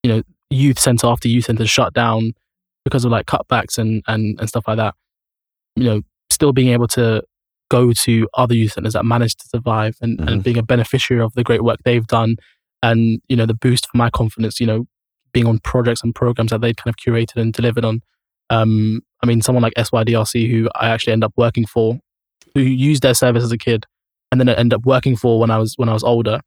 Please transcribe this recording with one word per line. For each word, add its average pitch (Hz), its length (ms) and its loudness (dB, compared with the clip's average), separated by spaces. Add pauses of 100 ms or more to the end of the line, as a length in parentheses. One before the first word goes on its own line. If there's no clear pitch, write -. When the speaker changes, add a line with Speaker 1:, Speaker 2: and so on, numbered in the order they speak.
Speaker 1:
you 117 80 2
know, 110 100 0 (280)
youth 135 280 2
centre 120 300 2
after 120 200 0
youth 117 180 0
centre 113 200 -2
shut 120 260 0
down 113 400 0 (520)
because 123 200 0
of, 120 60 0
like, 113 160 0
cutbacks - 520 -2
and, 110 280 -2
and, 107 320 -2
and 110 100 -6
stuff - 200 -6
like 110 80 -2
that, 110 180 -2 (800)
you 127 100 0
know, 107 180 0 (280)
still 143 220 2
being 127 160 2
able 120 200 2
to 113 340 0 (480)
go 123 220 4
to 113 420 0
other 123 200 2
youth 110 200 0
centres 107 180 -4
that - 120 -2
managed 117 360 0
to - 80 -12
survive 110 520 -2
and, 117 180 -4
Speaker 2:
Mm-hmm. 78 100 -2
Speaker 1:
and 104 160 -2
being 117 140 0
a 113 40 0
beneficiary 120 600 0
of 113 120 -2
the 123 80 -2
great 117 220 0
work 117 200 0
they've 120 220 0
done 113 300 0 (460)
and, 113 460 2
you 127 80 0
know, 113 100 2
the 113 80 -2
boost 123 340 0
for - 80 -4
my 117 140 2
confidence, 113 500 -4
you 117 60 0
know, 110 180 -2 (480)
being 120 160 2
on 113 100 2
projects 120 460 -2
and 117 100 -2
programmes 120 380 -2
that 113 80 -2
they'd 117 160 -2
kind 117 180 -6
of - 20 -10
curated 117 440 -2
and 110 120 -2
delivered 117 320 -2
on. 113 160 -2 (500)
Um, 110 500 2 (220)
I 123 40 0
mean, 117 140 2
someone 123 220 2
like 113 140 0
S 113 140 -2
Y 113 140 0
D 117 100 0
R 107 120 0
C, 117 240 -2
who 113 240 0
I 113 160 -2
actually 113 240 0
end 110 100 2
up 110 120 -4
working 117 300 0
for, 113 320 0 (560)
who 139 60 2
used 131 420 2
their 127 120 4
service 120 280 2
as 117 80 -2
a 117 80 -2
kid 113 280 -2 (440)
and 127 80 2
then 123 120 4
I - 20 2
end 120 220 2
up 113 100 -4
working 127 320 2
for 117 240 2
when 117 100 2
I 110 60 2
was, 110 220 -2
when 120 100 0
I 110 60 0
was 110 100 -2
older 117 420 0